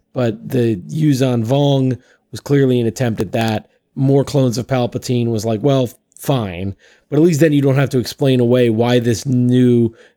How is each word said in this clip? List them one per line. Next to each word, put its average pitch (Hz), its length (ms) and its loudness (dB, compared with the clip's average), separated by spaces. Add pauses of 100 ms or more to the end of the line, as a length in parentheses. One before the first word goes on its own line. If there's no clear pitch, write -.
(140)
but 117 340 -4
the 117 280 0
Yuuzhan 131 680 0
Vong 135 560 0 (300)
was 113 100 -12
clearly 135 400 2
an 113 60 0
attempt 113 340 -4
at 98 120 -8
that. 113 360 -4 (260)
More 135 300 2
clones 127 320 -2
of 120 100 -6
Palpatine 123 600 -2
was 110 180 -4
like, 110 180 -4
well, 135 280 0 (260)
fine. 98 580 -4 (360)
But 139 60 -2
at 151 60 4
least 165 180 4
then 160 120 4
you 143 80 2
don't 135 140 2
have 135 160 0
to 131 80 0
explain 131 420 0
away 120 300 2
why 120 280 2
this 117 280 -2
new 123 680 2 (220)